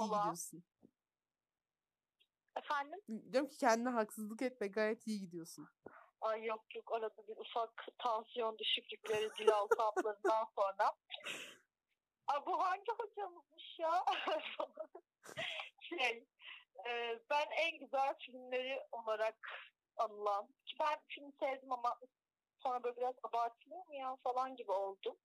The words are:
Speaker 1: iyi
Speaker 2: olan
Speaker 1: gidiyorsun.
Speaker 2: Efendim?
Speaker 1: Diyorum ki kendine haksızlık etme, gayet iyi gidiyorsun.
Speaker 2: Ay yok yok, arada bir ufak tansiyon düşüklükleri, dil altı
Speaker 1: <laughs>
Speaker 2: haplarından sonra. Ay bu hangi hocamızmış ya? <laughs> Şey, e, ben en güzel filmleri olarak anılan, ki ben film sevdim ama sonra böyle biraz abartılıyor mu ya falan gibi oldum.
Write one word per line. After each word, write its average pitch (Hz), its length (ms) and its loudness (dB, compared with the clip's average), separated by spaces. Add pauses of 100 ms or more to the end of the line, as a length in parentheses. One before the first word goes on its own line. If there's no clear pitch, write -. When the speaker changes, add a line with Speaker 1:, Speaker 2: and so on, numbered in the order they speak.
Speaker 1:
iyi - 20 4
Speaker 2:
olan 208 180 2
Speaker 1:
gidiyorsun. 175 420 -2 (1900)
Speaker 2:
Efendim? 294 420 -2 (320)
Speaker 1:
Diyorum 277 180 2
ki - 80 -18
kendine 233 320 6
haksızlık 214 520 -2
etme, 254 260 -2
gayet 214 400 -2
iyi 214 120 -2
gidiyorsun. 165 500 -10 (520)
Speaker 2:
Ay 220 240 0
yok 220 300 -6
yok, 220 180 -6
arada 220 340 -2
bir 220 100 -10
ufak 226 480 -4 (120)
tansiyon 226 600 -2
düşüklükleri, 214 720 -2 (100)
dil 214 140 6
altı 214 220 4
Speaker 1:
<laughs> 240 80 4
Speaker 2:
haplarından 220 720 2
sonra. 208 380 4 (1300)
Ay 269 180 2
bu 330 180 2
hangi 392 280 2
hocamızmış 370 880 -8
ya? 339 300 4
<laughs> 381 60 4 (1700)
Şey, 247 380 0 (600)
e, 233 320 -2 (100)
ben 294 160 4 (120)
en 311 220 2
güzel 269 400 4
filmleri 254 600 -4 (120)
olarak 220 580 0 (480)
anılan, 208 500 2
ki - 320 -14
ben 302 280 4
film 285 320 -12
sevdim 269 320 -2
ama 247 280 0 (600)
sonra 247 240 0
böyle 247 140 -2
biraz 247 260 0
abartılıyor 233 640 -2
mu 302 60 -16
ya 262 300 -6
falan 254 320 0
gibi 233 160 -4
oldum. 196 540 0